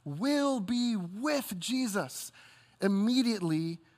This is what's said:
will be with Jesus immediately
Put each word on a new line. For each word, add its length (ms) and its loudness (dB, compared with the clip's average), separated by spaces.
will 540 0
be 380 0
with 600 -2
Jesus 760 -2
immediately 1000 2